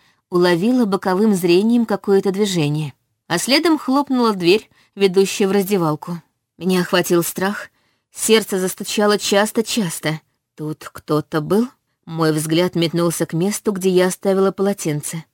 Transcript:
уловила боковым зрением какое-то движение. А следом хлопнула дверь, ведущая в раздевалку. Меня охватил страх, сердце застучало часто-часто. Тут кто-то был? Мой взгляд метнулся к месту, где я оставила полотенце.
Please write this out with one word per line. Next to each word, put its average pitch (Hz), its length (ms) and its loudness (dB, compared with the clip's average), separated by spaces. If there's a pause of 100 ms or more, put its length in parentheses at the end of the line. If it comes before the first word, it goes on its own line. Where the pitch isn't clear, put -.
(300)
уловила 180 540 2
боковым 196 520 0
зрением 202 500 2
какое-то 196 460 0
движение. 156 600 -2 (360)
А 165 100 -2
следом 311 400 2
хлопнула 254 540 0
дверь, 185 360 2 (280)
ведущая 196 500 2
в 190 60 0
раздевалку. 175 680 -2 (380)
Меня 185 220 0
охватил 175 420 0
страх, 185 480 -6 (400)
сердце 220 480 0
застучало 208 580 0
часто-часто. 196 1040 -2 (360)
Тут 151 360 -10
кто-то - 480 -2
был? 190 280 0 (360)
Мой 160 280 -2
взгляд 160 420 0
метнулся 170 520 0
к - 60 -10
месту, 190 380 -2
где 190 200 -2
я 180 180 4
оставила 196 420 0
полотенце. 170 840 -4